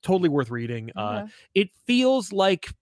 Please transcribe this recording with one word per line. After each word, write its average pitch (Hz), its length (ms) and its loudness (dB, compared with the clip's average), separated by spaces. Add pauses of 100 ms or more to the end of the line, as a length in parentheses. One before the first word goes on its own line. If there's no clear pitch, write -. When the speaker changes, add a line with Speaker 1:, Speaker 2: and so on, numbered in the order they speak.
Speaker 1:
totally 185 280 2
worth 139 200 0
reading. 117 460 -8
Uh, 107 280 -4
Speaker 2:
Okay. 214 80 -18 (220)
Speaker 1:
it 196 140 2 (180)
feels 254 460 2
like 190 360 2 (140)